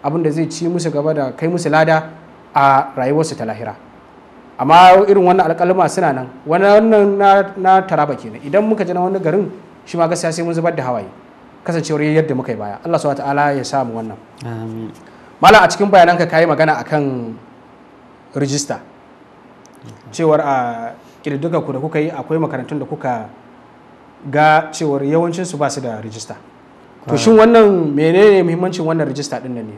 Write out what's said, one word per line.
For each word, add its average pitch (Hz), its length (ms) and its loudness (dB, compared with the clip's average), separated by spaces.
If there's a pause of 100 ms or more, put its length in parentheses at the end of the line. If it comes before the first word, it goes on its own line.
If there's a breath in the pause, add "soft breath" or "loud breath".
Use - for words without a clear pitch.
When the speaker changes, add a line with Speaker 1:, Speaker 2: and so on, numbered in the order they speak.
Speaker 1:
abin 156 200 -4
da 156 80 0
zai 160 160 -4
ci 170 200 -8
musu 165 240 -4
gaba 147 220 -2
da 135 180 -4
kai 160 160 -6
musu 175 220 -4
lada 160 380 2 (480)
a 139 400 4
rayuwarsu 147 400 -2
ta 120 100 -12
lahira. 107 300 -10 (840)
Amma 185 360 8 (120)
irin 196 160 4
wannan 180 320 2
alƙaluma 175 340 0
suna 170 240 -2
nan. 127 140 -8 (180)
Wani, 170 200 0
wannan 208 520 4
na, 196 400 4
na 190 240 4
Taraba 151 340 -2
kenan. 117 280 -16
Idan 175 240 0
muka 214 180 0
je 180 80 -6
na 180 80 -4
wani 190 180 -2
garin, 180 300 -2 (360)
shi - 120 -12
ma 165 100 2
gaskiya 165 260 -4
sai 170 100 -6
mun 170 100 -4
zubar 165 220 -2
da 143 80 -6
hawaye. 117 240 -6 (560)
Kasancewar 160 400 -4
yadda 151 320 0
muka 127 160 -6
yi 110 60 -6
baya. 104 260 -10
Allah 165 160 -2
subhanahu 139 240 -4
wa - 20 -10
ta'ala 143 300 0
ya 131 80 -6
sa 131 220 -4
mu 113 100 -10
wannan. 113 220 -12 (260)
Speaker 2:
Amin. 113 480 -12 (480 loud breath)
Speaker 1:
Malam, 196 240 8
a 170 80 4
cikin 202 180 -2
bayananka 175 400 4
ka 160 140 -2
yi - 20 4
magana 156 320 0
a - 60 -10
kan 131 500 -4 (1040)
rijista. 139 460 -6 (1300)
Cewar 156 300 2
a 139 140 -2 (680 loud breath)
ƙididdiga 151 420 -4
ku 143 80 -8
da 131 60 -8
kuka 156 200 -6
yi, 156 120 -2
akwai 139 280 -6
makarantun 143 400 -6
da 131 60 -8
kuka 120 440 -8 (1000)
ga 156 420 2
cewar 143 320 -4
yawancinsu 165 540 -4
ba 143 120 -2
su 139 120 -8
da 113 200 -10
rijista. 107 340 -14 (720)
To, - 80 -14
Speaker 2:
Kwarai. - 20 -2
Speaker 1:
shin 220 200 4
wannan, 208 560 6
menene 185 500 4
muhimmancin 175 420 -4
wannan 160 220 -2
rijista 131 340 -8
ɗin 127 120 -14
nan 113 120 -10
ne? 104 120 -16